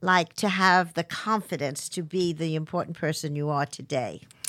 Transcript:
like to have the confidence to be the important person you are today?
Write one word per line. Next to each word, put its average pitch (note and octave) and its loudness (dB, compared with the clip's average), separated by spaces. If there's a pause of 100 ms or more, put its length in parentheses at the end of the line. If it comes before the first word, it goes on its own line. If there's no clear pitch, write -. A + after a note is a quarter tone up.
like F3+ 4
to G#3 0
have F#3 4
the E3+ -2
confidence - -4
to - -6
be F3 0
the D#3 -2
important D#3+ -4
person D#3 -2
you D3 -2
are C#3+ 0
today? B2 -6 (300)